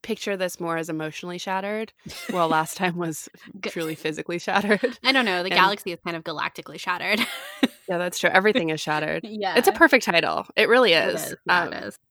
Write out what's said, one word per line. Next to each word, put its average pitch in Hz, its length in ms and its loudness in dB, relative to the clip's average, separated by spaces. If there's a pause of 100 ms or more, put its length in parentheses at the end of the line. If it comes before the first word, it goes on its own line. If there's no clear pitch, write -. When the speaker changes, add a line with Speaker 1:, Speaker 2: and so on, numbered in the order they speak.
Speaker 1:
picture 208 340 -6
this 180 240 -4
more 165 180 -2
as 165 120 -6
emotionally 160 480 -6
shattered. 202 560 -6 (380)
Well, 175 160 2
last 160 300 0
time 175 200 0
was 165 320 -6 (140)
Speaker 2:
<laughs> - 160 -18
G- 185 100 -8
Speaker 1:
truly 160 240 -6
physically 160 460 -6
shattered. 208 640 0
Speaker 2:
I 254 80 4
don't 254 140 4
know. 180 180 0
The 190 80 -2
Speaker 1:
And 180 80 4
Speaker 2:
galaxy 196 320 2
is 170 120 -10
kind 170 120 -6
of 160 80 -10
galactically 165 560 -8
shattered. 185 400 -2 (420)
<laughs> 254 80 4 (200)
Speaker 1:
Yeah, 175 80 0
that's 180 200 -2
true. - 120 4
Everything 185 400 4
is 156 100 -2
shattered. 156 460 -4
Speaker 2:
Yeah. 202 320 -2
Speaker 1:
It's 247 100 6
a 381 60 6
perfect 285 320 6
title. 156 500 0
It 208 140 4
really 226 240 6
Speaker 2:
It 151 220 2
Speaker 1:
is. 160 100 -6
Speaker 2:
is. - 100 -8 (100)
Yeah, 175 180 2
Speaker 1:
Um, - 100 -6
Speaker 2:
it - 100 -10
is. 101 160 -12 (120)